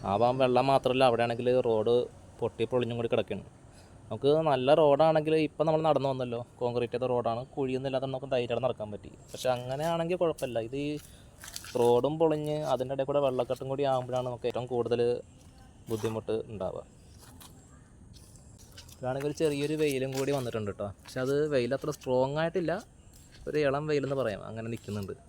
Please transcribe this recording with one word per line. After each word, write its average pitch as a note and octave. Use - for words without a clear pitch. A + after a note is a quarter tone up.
ആ -
ഭാഗം B2
വെള്ളം B2+
മാത്രമല്ല, C3
അവിടെയാണെങ്കിൽ A#2
റോഡ് A2
പൊട്ടി A2+
പൊളിഞ്ഞും A#2+
കൂടി A#2
കിടക്കുകയാണ്. G#2+
നമുക്ക് C3+
നല്ല C3
റോഡാണെങ്കിൽ D#3
ഇപ്പം -
നമ്മൾ D#3
നടന്നു C#3
വന്നല്ലോ, B2
കോൺക്രീറ്റ് A#2+
ചെയ്ത B2
റോഡാണ്, A#2
കുഴിയൊന്നും C3
ഇല്ലാതെ C3
നമുക്ക് C3
ധൈര്യമായിട്ട് B2
നടക്കാൻ A2+
പറ്റി. -
പക്ഷെ -
അങ്ങനെയാണെങ്കിൽ E3
കുഴപ്പമില്ല. C#3
ഇത് C3+
ഈ D3
റോഡും A#2+
പൊളിഞ്ഞ് D3+
അതിൻ്റെ B2+
ഇടയിൽ C3+
കൂടെ C#3+
വെള്ളക്കെട്ടും B2+
കൂടി C#3
ആകുമ്പോഴാണ് B2+
നമുക്ക് B2
ഏറ്റവും A#2+
കൂടുതൽ A#2+
ബുദ്ധിമുട്ട് A2
ഉണ്ടാവുക. F#2+
ഇവിടാണെങ്കിൽ C3+
ഒരു D3
ചെറിയൊരു D3
വെയിലും C3+
കൂടി C3+
വന്നിട്ടുണ്ട് A2+
ട്ടോ. G2+
പക്ഷെ -
അത് C3+
വെയിൽ A#2+
അത്ര D3+
സ്ട്രോങ് C3+
ആയിട്ടില്ല, E3
ഒരു C#3+
ഇളം C#3
വെയിലെന്ന് C#3
പറയാം, G2+
അങ്ങനെ A2+
നിൽക്കുന്നുണ്ട്. G#2